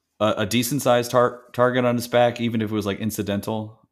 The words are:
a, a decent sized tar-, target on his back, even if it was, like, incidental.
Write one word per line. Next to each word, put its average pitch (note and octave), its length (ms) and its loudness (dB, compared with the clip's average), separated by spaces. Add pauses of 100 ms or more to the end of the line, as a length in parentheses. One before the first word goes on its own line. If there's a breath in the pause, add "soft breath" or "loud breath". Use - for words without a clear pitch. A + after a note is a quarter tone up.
(200)
a, G#2 200 2
a G#2+ 60 -2
decent A#2+ 360 -2
sized A#2+ 300 2
tar-, B2 320 2 (100)
target B2 320 2
on A#2+ 100 2
his A#2 140 -4
back, A#2+ 320 2
even A#2 200 -2
if G#2+ 100 -4
it - 20 -8
was, G#2 120 0
like, G2 140 -4
incidental. G#2+ 800 -4 (120)